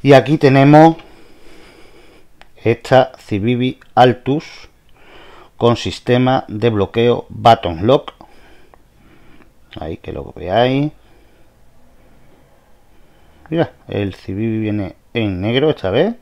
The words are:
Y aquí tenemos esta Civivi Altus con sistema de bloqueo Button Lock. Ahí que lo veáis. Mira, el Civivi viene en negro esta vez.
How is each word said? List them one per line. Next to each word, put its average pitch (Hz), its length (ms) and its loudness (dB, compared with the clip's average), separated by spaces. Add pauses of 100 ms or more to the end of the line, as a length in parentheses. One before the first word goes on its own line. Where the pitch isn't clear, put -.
Y 139 120 6
aquí 139 240 2
tenemos 147 580 6 (1700)
esta 127 540 0
Civivi 120 640 -6 (140)
Altus 127 500 0 (1120)
con 117 180 0
sistema 123 720 -2
de 110 220 -2
bloqueo 117 580 -2
Button 101 580 0
Lock. 143 280 0 (1600)
Ahí 78 200 -12
que - 140 -18
lo 71 220 -14
veáis. 123 560 -4 (2500)
Mira, 165 220 -2 (160)
el 101 260 -6
Civivi 110 440 -8
viene 104 380 -6 (160)
en 101 300 -4
negro 131 260 -2
esta 98 220 -4
vez. 180 320 -2